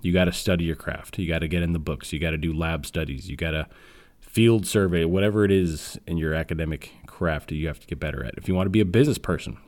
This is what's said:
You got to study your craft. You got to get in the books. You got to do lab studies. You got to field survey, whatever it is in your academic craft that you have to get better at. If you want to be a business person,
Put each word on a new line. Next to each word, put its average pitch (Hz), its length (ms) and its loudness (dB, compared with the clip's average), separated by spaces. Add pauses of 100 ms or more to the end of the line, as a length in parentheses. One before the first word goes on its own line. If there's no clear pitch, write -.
You 87 100 0
got 90 140 6
to 87 60 0
study 87 340 0
your 80 100 -2
craft. - 420 -10
You 90 80 -4
got 82 120 -2
to 82 100 -2
get 87 140 0
in 85 100 0
the 85 60 0
books. 76 340 -6
You 78 60 -4
got 80 140 -2
to 80 40 -2
do 80 160 -2
lab 80 320 -4
studies. 78 460 -6
You 71 60 -8
got 80 160 -4
to 78 140 -4 (540)
field 113 460 4
survey, 87 400 2
whatever 101 400 4
it 98 40 4
is 87 560 0
in 82 120 -2
your 78 160 0
academic 80 560 -4 (160)
craft 80 420 -4
that 78 60 -6
you 78 140 -2
have 73 120 -8
to - 60 -20
get 73 140 -8
better 73 220 -4
at. 58 140 -8
If - 100 -12
you 92 80 2
want 92 120 2
to 98 40 0
be 107 100 6
a 104 40 6
business 135 320 4
person, - 400 -4 (120)